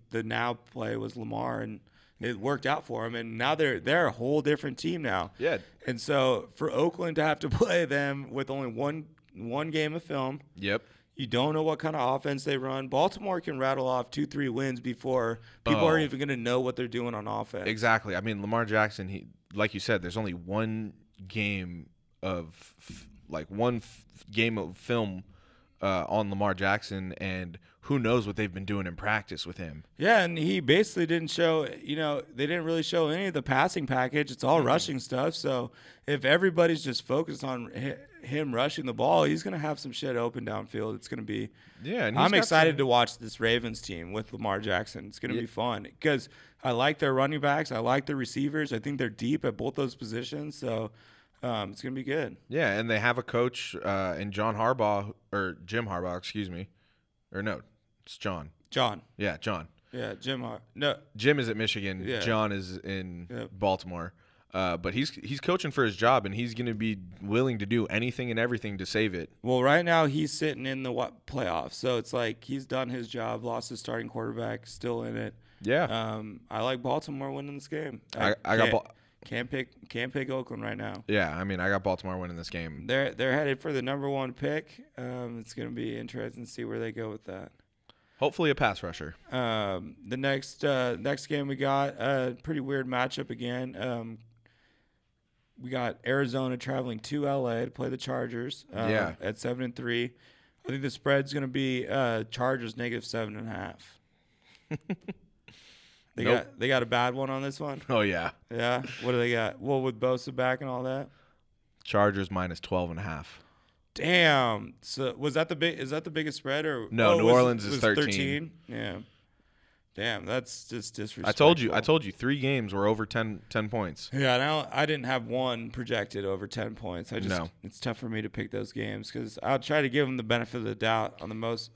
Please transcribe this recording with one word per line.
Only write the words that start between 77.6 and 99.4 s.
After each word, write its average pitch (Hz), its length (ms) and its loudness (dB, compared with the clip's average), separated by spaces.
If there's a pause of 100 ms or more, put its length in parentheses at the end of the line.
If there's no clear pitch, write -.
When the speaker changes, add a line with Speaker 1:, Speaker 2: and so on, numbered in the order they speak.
Speaker 1:
game. 151 340 -8 (160)
Speaker 2:
I, 95 140 2
Speaker 1:
I - 40 0 (100)
Speaker 2:
I 110 120 4
got 113 120 6
Speaker 1:
can't - 20 2
Speaker 2:
Bal-, - 200 0 (340)
Speaker 1:
Can't 123 240 -4
pick, - 400 -8
can't 123 220 -4
pick 135 180 -4
Oakland 123 340 -6
right 110 140 -4
now. 104 300 -6
Speaker 2:
Yeah, 90 280 4
I 90 80 -2
mean, 95 160 -2
I 92 100 2
got 98 140 2
Baltimore 92 340 -2
winning 90 200 -8
this 85 120 -10
game. 80 380 -8
Speaker 1:
They're, 131 260 0
they're 127 200 0
headed 139 280 0
for 160 100 -4
the 135 100 0
number 139 280 -2
one 135 240 -2
pick. 151 500 -4 (140)
Um, 123 420 -8
it's 110 140 -14
gonna 117 160 -8
be 117 280 -6
interesting 117 480 -8
to - 60 -14
see 117 140 -8
where 113 140 -6
they 113 120 -4
go 110 180 -6
with 107 160 -12
that. 95 260 -12 (680)
Speaker 2:
Hopefully 151 300 2
a 135 60 4
pass 110 280 2
rusher. 82 320 -8 (160)
Speaker 1:
Um, 107 640 -2 (120)
the 120 100 -4
next, 135 460 -2
uh, 127 360 2
next 139 280 -4
game 143 200 0
we 139 80 -2
got, 139 420 2
a 127 460 0
pretty 156 160 -2
weird 135 280 -2
matchup 127 420 -2
again. 123 500 -4
Um, 113 380 -4 (1400)
we 127 80 -10
got 123 360 -2
Arizona 131 520 2
traveling 127 420 -2
to 143 280 -2
L 139 200 2
A 117 180 0
to - 60 -6
play 127 180 -4
the 131 80 -4
Chargers, 123 680 -4 (100)
uh, 110 140 0
Speaker 2:
Yeah. 95 320 2
Speaker 1:
at 107 180 -4
seven 123 240 -4